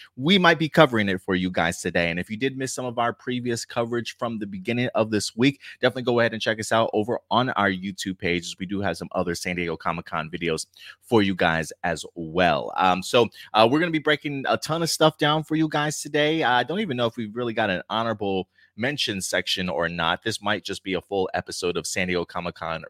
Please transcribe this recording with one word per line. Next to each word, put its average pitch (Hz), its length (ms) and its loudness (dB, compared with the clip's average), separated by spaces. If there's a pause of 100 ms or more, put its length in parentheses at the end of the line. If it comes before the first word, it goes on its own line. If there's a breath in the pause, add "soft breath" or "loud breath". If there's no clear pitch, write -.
(140 loud breath)
we 160 220 2
might 170 220 6
be 156 100 0
covering 120 400 4
it 92 140 -2
for 95 120 0
you 92 160 2
guys 87 300 0
today. 85 300 0
And 85 100 -4
if - 80 -8
you 110 80 -8
did 131 220 -4
miss 131 160 -6
some 127 100 -6
of 123 140 -6
our 117 160 0
previous 120 500 -4
coverage 120 540 -4
from 117 200 -4
the 104 80 -6
beginning 110 480 -2
of 110 160 2
this 107 240 -2
week, 135 280 2 (180 loud breath)
definitely 127 220 2
go 120 180 2
ahead 113 140 2
and 110 80 -6
check 110 180 -2
us 107 120 -2
out 113 200 4
over 110 260 0 (120)
on 123 180 2
our 98 220 2
YouTube 95 480 -6
page, 87 260 0
as - 140 -12
we 92 80 -6
do 98 160 -4
have 92 160 -2
some 85 140 -10
other 87 220 -2
San 90 220 -6
Diego 85 220 -4
Comic-Con 82 500 -4
videos 82 380 -4 (340 loud breath)
for 113 220 4
you 98 120 2
guys 82 380 0 (120)
as 82 200 -2 (100)
well. 80 600 2
Um, 92 260 4
so, 120 280 4 (240 loud breath)
uh, 110 160 8
we're 151 100 4
gonna 175 100 0
be 160 80 0
breaking 147 480 -2
a 113 120 2
ton 165 240 -4
of 160 80 -2
stuff 156 260 4
down 156 260 2
for 156 140 -2
you 156 140 2
guys 151 320 -2
today. 151 400 2
I 123 220 4
don't 170 160 -4
even 151 180 -2
know 120 80 2
if 113 100 -2
we've 107 180 -6
really 120 200 -4
got 110 160 2
an 90 180 0
honorable 104 640 -2 (280 soft breath)
mention 117 440 -2
section 92 480 -2
or 82 180 0
not. 85 340 -2
This 110 200 -4
might 101 200 -2
just - 220 -10
be 95 80 -4
a 87 80 0
full 95 320 -2
episode 87 460 -4
of 80 80 -6
San 92 220 -2
Diego 87 180 -2
Comic-Con 82 640 -8